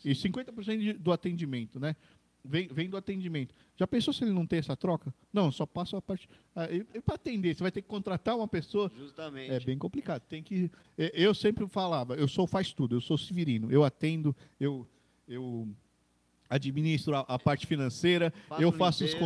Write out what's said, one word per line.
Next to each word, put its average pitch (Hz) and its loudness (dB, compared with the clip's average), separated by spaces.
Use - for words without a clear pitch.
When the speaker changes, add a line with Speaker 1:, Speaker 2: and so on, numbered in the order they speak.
Speaker 1:
e 139 2
cinquenta 254 -2
por 226 -10
cento 220 -2
de, 208 2
do 180 -2
atendimento, 147 -2
né? 151 -2
Vem, 160 -2
vem 156 -4
do 190 -6
atendimento. 180 -4
Já 185 2
pensou 240 0
se - -4
ele 220 2
não 175 2
tem 165 0
essa 143 -4
troca? 160 -2
Não, 190 4
só 147 -2
passa 180 -6
a - -4
parte. - -6
Ah, 165 -4
e, 185 -4
e 233 -8
pra - -2
atender, 190 -2
você 180 -6
vai 185 0
ter 196 -6
que - -20
contratar 208 -2
uma 220 -2
pessoa. 196 -2
Speaker 2:
Justamente. 139 -12
Speaker 1:
É 131 0
bem 127 -2
complicado. 170 -4
Tem 160 -12
que, 180 0
é, 156 0
eu 196 6
sempre 208 2
falava, 160 0
eu 143 2
sou 180 2
faz - 0
tudo, 120 0
eu 123 2
sou 151 0
Severino. 135 -2
Eu 143 10
atendo, 156 0
eu, 135 -2
eu 120 -6
administro 143 0
a, 135 0
a 127 -2
parte - 0
financeira, 165 2
Speaker 2:
Faço 156 -2
Speaker 1:
eu 170 8
faço 170 2
os 156 0
Speaker 2:
limpeza. 165 0